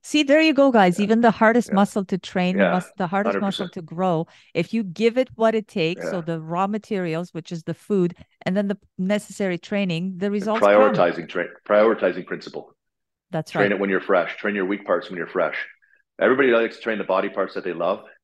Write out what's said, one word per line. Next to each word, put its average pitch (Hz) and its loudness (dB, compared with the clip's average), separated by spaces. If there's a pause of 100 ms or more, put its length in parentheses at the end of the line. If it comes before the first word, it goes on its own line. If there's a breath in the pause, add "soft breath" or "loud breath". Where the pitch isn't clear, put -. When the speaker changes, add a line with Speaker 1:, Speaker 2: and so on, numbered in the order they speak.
Speaker 1:
See, 302 2
there 285 6
you 320 4
go, 277 4
guys. 185 4
Speaker 2:
Yeah. 208 2
Speaker 1:
Even 226 2
the 233 6
hardest 226 2
Speaker 2:
Yeah. 202 -2
Speaker 1:
muscle 202 2
to 190 -4
train, 180 -2
the 196 4
Speaker 2:
Yeah. 175 4
Speaker 1:
mus-, 180 -2
the 180 -4
hardest 196 -2
muscle 190 -4
Speaker 2:
Hundred 175 -12
percent. 165 -12
Speaker 1:
to 165 -14
grow, 170 -2 (260 soft breath)
if 170 -4
you 226 -2
give 220 0
it 247 0
what 220 2
it 220 -4
takes, 175 -4
so 190 -4
Speaker 2:
Yeah. 170 -4 (100)
Speaker 1:
the 165 -6
raw 170 -2
materials, 180 -6
which 165 -12
is 170 -10
the 165 -6
food, 175 -2 (300 soft breath)
and 185 -2
then 202 -2
the 196 -4 (200)
necessary 190 -4
training, 185 -4
the 190 -4
Speaker 2:
And 202 -2
Speaker 1:
results 214 -2
come. 101 4
Speaker 2:
prioritizing, 87 4
tra-, 87 -6 (180)
prioritizing 104 2
principle. - -14 (560)
Speaker 1:
That's 160 -6
Speaker 2:
Train 101 0
Speaker 1:
right. 101 0
Speaker 2:
it 95 -4
when 98 -2
you're 95 0
fresh. 87 0
Train 104 -4
your 95 -2
weak 101 -6
parts 87 -2
when 90 -10
you're 82 -8
fresh. 80 -2 (640)
Everybody 131 2
likes 113 0
to - -20
train 110 -4
the 95 -6
body 95 -2
parts 95 -6
that 92 -8
they 90 -6
love 87 -4 (200)